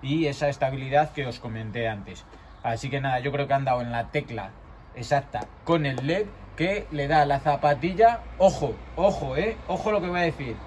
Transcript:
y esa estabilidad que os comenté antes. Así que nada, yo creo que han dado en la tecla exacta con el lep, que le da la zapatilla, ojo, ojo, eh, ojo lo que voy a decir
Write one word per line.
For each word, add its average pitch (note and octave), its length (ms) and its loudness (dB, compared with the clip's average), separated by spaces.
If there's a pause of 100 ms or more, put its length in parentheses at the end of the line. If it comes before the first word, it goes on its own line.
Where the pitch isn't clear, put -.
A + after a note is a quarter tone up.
y D3+ 260 2
esa C#3+ 220 0
estabilidad C#3 640 2
que C#3 140 -4
os A#2 140 -6
comenté A2 500 -4
antes. G2 360 -10 (380)
Así A#2+ 260 -2
que C#3 120 -2
nada, C3 180 0
yo C#3 120 -4
creo C#3+ 160 -2
que C#3 60 2
han C#3 120 2
dado B2+ 160 2
en A#2+ 100 -4
la A#2 140 -2
tecla A#2+ 460 -6 (440)
exacta B2 460 -2 (220)
con E3 220 2
el C3+ 220 -2
lep, G3 200 0 (280)
que F#3+ 360 -2
le D3 160 -2
da D3+ 180 6
la C#3 140 2
zapatilla, D#3 800 4 (180)
ojo, D#3+ 380 4 (200)
ojo, D#3 400 2
eh, G#3+ 220 0 (100)
ojo G3+ 240 -2
lo G#3 80 2
que F3+ 80 -4
voy F3+ 120 0
a F3 40 4
decir C3+ 320 -2 (120)